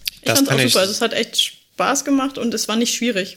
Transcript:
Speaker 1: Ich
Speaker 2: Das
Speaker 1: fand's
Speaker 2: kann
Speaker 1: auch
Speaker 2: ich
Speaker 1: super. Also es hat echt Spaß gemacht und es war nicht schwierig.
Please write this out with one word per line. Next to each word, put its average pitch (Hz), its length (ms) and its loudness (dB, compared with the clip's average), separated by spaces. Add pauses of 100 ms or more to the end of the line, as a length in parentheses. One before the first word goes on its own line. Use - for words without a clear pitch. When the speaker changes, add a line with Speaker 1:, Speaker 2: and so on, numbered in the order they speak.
(140)
Speaker 1:
Ich - 80 -20
Speaker 2:
Das 113 160 2
Speaker 1:
fand's 277 120 2
Speaker 2:
kann 139 100 2
Speaker 1:
auch - 40 4
Speaker 2:
ich 123 80 2
Speaker 1:
super. 208 80 4
Also 196 120 0
es - 100 -4
hat 226 100 0
echt - 240 -4
Spaß - 720 -2
gemacht 269 320 0
und 233 160 -2
es 220 140 -4
war 214 80 0
nicht 233 180 0
schwierig. 202 420 -2